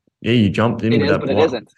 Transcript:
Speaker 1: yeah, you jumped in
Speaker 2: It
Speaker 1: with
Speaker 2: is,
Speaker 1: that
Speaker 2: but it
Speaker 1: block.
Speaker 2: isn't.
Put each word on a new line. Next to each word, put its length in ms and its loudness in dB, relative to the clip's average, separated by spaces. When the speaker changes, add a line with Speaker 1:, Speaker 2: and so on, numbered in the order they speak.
Speaker 1:
yeah, 120 -2
you 180 4
jumped 320 -2
in 100 0
Speaker 2:
It 80 2
Speaker 1:
with 60 0
Speaker 2:
is, 60 0
Speaker 1:
that 80 0
Speaker 2:
but 100 -6
it 40 0
Speaker 1:
block. 120 2
Speaker 2:
isn't. 320 -6